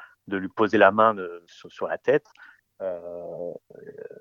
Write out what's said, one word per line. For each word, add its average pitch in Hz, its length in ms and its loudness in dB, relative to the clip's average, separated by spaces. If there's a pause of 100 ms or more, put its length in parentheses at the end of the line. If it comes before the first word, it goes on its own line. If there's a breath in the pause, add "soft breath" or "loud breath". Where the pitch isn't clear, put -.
(260 loud breath)
de 98 120 -4
lui 92 100 -6
poser 107 300 0
la 98 120 10
main 110 220 4
de, 87 340 -10
sur, - 240 -20
sur - 160 -8
la 80 120 -6
tête. 147 280 0 (540 soft breath)
Euh, 87 720 -10 (680)